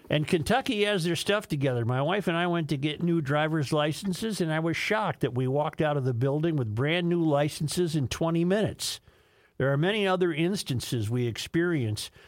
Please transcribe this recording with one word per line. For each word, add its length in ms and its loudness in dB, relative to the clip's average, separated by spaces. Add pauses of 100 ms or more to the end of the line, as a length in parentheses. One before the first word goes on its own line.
"And 180 0
Kentucky 560 2
has 220 0
their 100 2
stuff 320 0
together. 380 0
My 160 0
wife 260 0
and 80 0
I 120 2
went 220 0
to 80 0
get 240 -2
new 200 2
driver's 500 0
licenses, 680 -2
and 100 0
I 80 0
was 160 0
shocked 460 -2
that 120 0
we 140 0
walked 340 0
out 140 2
of 80 0
the 100 0
building 440 0
with 180 -2
brand 320 0
new 160 2
licenses 720 0
in 140 0
twenty 340 0
minutes. 560 0 (580)
There 140 2
are 60 2
many 300 2
other 260 2
instances 760 -2
we 180 0
experience 840 -2 (180)